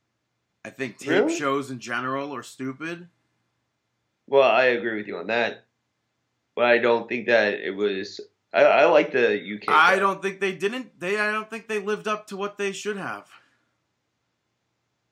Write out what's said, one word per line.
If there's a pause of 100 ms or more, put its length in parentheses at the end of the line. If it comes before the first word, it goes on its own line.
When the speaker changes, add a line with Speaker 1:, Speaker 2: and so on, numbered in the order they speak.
(640)
Speaker 1:
I
think
tape
Speaker 2:
Really?
Speaker 1:
shows
in
general
are
stupid. (1200)
Speaker 2:
Well,
I
agree
with
you
on
that. (880)
But
I
don't
think
that
it
was, (320)
I,
I
like
the
U
K
Speaker 1:
I
Speaker 2:
crowd.
Speaker 1:
don't
think
they
didn't,
they,
I
don't
think
they
lived
up
to
what
they
should
have. (1900)